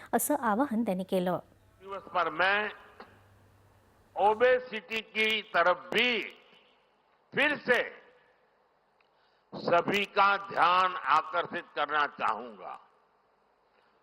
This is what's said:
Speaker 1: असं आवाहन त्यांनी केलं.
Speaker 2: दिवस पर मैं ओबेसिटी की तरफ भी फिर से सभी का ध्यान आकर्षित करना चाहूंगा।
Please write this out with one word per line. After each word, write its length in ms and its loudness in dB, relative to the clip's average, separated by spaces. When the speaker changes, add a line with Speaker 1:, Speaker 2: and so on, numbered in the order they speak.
Speaker 1:
असं 220 0
आवाहन 480 0
त्यांनी 200 -4
केलं. 360 -2
Speaker 2:
दिवस 200 -12
पर 280 -2
मैं 380 2
ओबेसिटी 840 0
की 400 -2
तरफ 360 2
भी 280 2
फिर 220 0
से 460 -2
सभी 500 0
का 320 2
ध्यान 580 2
आकर्षित 680 -2
करना 320 0
चाहूंगा। 720 -6